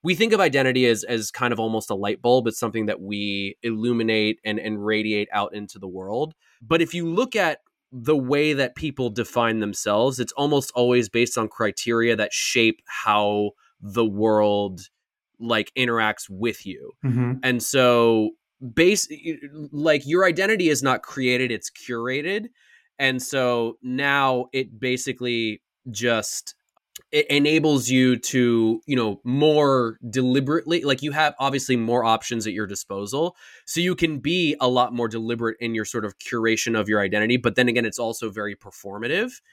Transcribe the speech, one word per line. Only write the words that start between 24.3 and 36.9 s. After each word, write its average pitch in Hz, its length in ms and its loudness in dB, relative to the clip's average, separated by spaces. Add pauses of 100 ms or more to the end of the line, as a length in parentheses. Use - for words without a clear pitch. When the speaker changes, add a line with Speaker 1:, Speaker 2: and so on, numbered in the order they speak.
Speaker 1:
it 127 260 -6
basically 123 800 -4 (300)
just, 113 640 -2 (560)
it 151 160 2
enables 147 640 2
you 127 280 4
to, 117 680 2
you 143 100 -2
know, 110 280 -2
more 135 760 4 (140)
deliberately, 135 720 0
like, 135 180 0
you 143 100 -4
have 151 280 2
obviously 135 360 0
more 117 280 0
options 113 420 0
at 104 80 -6
your 104 140 -4
disposal. 104 680 -6 (300)
So - 160 -6
you 180 140 0
can 156 240 -2
be 156 420 0
a 127 60 2
lot 123 260 2
more 120 140 -2
deliberate 113 520 -4
in 113 140 -4
your 110 120 -4
sort 107 200 -6
of 101 140 -12
curation 113 600 0
of 101 80 -2
your 107 140 2